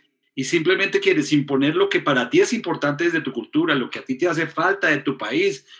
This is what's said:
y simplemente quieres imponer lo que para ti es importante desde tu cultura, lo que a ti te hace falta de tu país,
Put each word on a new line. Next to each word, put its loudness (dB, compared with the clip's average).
y -6
simplemente 2
quieres 2
imponer 2
lo 2
que 0
para 0
ti 4
es 2
importante -2
desde 0
tu -6
cultura, -2
lo -2
que -12
a -12
ti -6
te 0
hace -2
falta -2
de 2
tu -4
país, -2